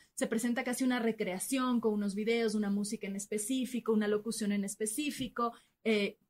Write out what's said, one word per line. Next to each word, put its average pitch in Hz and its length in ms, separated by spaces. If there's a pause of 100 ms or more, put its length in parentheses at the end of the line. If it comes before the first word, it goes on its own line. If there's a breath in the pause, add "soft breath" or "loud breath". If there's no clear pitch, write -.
(140 loud breath)
se 254 140
presenta 240 360
casi 247 200
una 254 160
recreación 226 800
con 214 120
unos 202 200
videos, 220 380
una 208 180
música 202 380
en 196 80
específico, 226 800
una 214 160
locución 208 420
en 202 140
específico, 233 880 (320 loud breath)
eh, 208 320 (120)